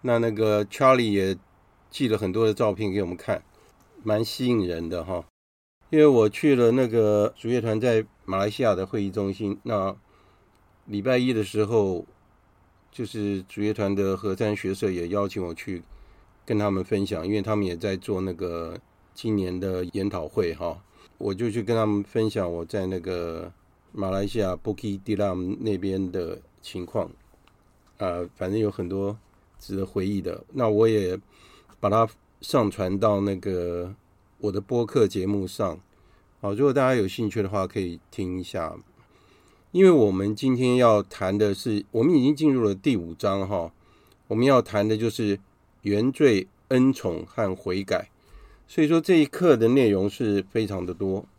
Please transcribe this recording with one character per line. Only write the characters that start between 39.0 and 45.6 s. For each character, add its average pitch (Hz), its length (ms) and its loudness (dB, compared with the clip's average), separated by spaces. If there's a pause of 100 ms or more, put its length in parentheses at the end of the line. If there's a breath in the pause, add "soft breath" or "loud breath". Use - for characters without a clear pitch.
因 180 120 6
为 190 60 10
我 123 220 6
们 98 240 0
今 131 200 0
天 123 200 2
要 113 260 6
谈 98 340 -4
的 104 180 2
是， 104 380 -4
我 113 120 0
们 165 120 4
已 139 60 6
经 143 140 4
进 147 180 2
入 127 100 2
了 101 120 2
第 120 200 0
五 85 200 -4
章 98 320 -2
哈， 87 240 -4 (560 soft breath)
我 117 80 -4
们 117 100 2
要 131 160 6
谈 107 260 0
的 110 80 2
就 113 140 -2
是 104 300 -2 (420)